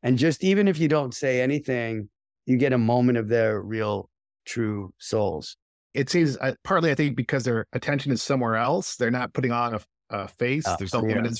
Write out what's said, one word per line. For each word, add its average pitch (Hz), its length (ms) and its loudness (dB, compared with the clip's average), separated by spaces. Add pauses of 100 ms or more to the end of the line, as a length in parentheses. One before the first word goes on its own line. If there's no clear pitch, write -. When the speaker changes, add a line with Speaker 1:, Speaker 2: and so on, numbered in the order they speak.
Speaker 1:
And 127 160 2
just 151 260 2
even 196 240 4
if 175 120 2
you 160 80 4
don't 143 260 0
say 127 280 0
anything, 123 680 -2 (360)
you 127 120 4
get 131 140 2
a 127 60 4
moment 123 400 4
of 113 100 -2
their 110 340 2
real, 104 480 -4 (360)
true 104 520 -4
souls. 95 600 -4 (360)
Speaker 2:
It 131 160 -2
seems, 160 280 2
uh, 131 160 -2 (100)
partly, 165 280 2
I 139 40 0
think, 143 220 0
because 131 260 -2
their 117 300 -2
attention 143 380 -2
is 117 100 0
somewhere 123 340 0
else. 135 400 0
They're 117 160 0
not 123 220 -2
putting 127 180 0
on 120 240 -2
a, 104 40 -4 (300)
a 98 180 -6
face. 135 380 -2
Speaker 1:
Uh, 190 120 0
Speaker 2:
There's 95 160 -6
no 120 80 0
Speaker 1:
yeah, 110 60 0
Speaker 2:
woman 110 180 0
in 113 80 -4
Speaker 1:
yeah. 113 60 -6